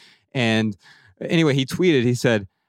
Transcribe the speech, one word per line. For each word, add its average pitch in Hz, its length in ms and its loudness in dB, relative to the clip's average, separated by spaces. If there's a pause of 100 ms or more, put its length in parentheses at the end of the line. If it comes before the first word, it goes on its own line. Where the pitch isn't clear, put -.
(340)
And 110 440 -2 (440)
anyway, 160 340 0
he 135 100 0
tweeted, 156 380 0
he 123 100 2
said, 113 340 0 (220)